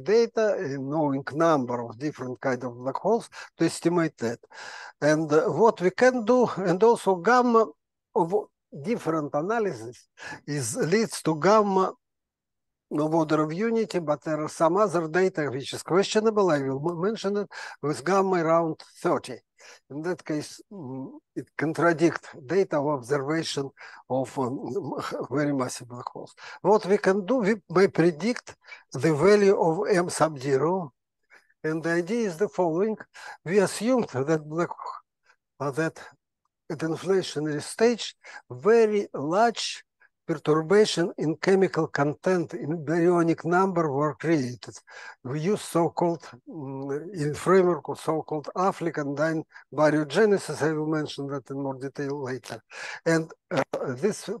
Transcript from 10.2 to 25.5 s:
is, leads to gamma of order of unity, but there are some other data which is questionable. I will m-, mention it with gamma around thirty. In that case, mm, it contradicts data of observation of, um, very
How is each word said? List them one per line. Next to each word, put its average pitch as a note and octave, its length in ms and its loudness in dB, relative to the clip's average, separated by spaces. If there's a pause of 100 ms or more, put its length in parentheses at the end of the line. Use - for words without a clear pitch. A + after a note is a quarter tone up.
is, D3 300 -4
leads G3+ 460 0
to D#3+ 160 0
gamma G3 560 4 (1000)
of D#3 220 0
order D#3 300 2
of D#3 80 -2
unity, A3 480 -2
but D3 240 -2
there D#3 180 -4
are D#3 60 -6
some E3 280 2
other F3 300 2
data E3 420 0
which B2 240 -6
is B2+ 120 -8
questionable. G3+ 640 2
I D3 80 4
will C3+ 320 -2
m-, E3 100 -6
mention G3+ 360 -2
it G3+ 120 -4 (320)
with D3 240 -4
gamma F#3+ 380 2
around E3 380 2 (200)
thirty. C3+ 360 -2 (540)
In D3 120 -8
that F3 220 -6
case, - 360 -6 (120)
mm, C3+ 400 -10 (240)
it D3 100 -8 (100)
contradicts D#3+ 720 0 (160)
data E3+ 340 0
of C#3 100 0
observation C#3 840 -4 (380)
of, B2+ 280 -4
um, C#3 600 -4 (340)
very D3 240 0